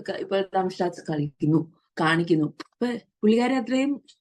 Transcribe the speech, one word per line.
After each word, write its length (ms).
ക-, 160
ഇപ്പൊ 180
ദംഷാദ് 520
കളിക്കുന്നു, 560
കാണിക്കുന്നു. 500
ഇപ്പൊ 200
പുള്ളിക്കാരൻ 400
അത്രയും 340